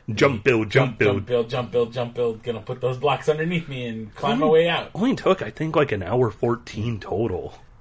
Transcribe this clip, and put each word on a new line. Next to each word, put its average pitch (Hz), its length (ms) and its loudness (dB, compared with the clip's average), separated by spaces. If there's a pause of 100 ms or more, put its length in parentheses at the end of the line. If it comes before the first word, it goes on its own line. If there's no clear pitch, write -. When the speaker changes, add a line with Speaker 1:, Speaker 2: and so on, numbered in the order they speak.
(140)
Speaker 1:
Jump 131 280 2
build, 110 280 4
jump 127 280 2
Speaker 2:
jump, - 0 -
Speaker 1:
build. 101 200 4
Speaker 2:
jump 98 80 -6
build, 120 240 0
jump 120 200 -4
build, 117 220 0
jump 120 220 -6
build. 117 280 -2
Gonna 113 200 -6
put 127 180 -10
those 123 160 -2
blocks 139 320 0
underneath 160 400 0
me 127 180 -8
and 110 280 -8
climb - 240 0
my 151 80 2
Speaker 1:
Only, 160 140 6
Speaker 2:
way 170 100 4
out. 156 240 -4
Speaker 1:
only 226 200 0
took, - 280 0
I 113 80 -8
think, 156 260 -4
like, 143 160 2
an 98 100 -2
hour 117 280 2
fourteen 117 680 -2
total. 95 560 -4 (260)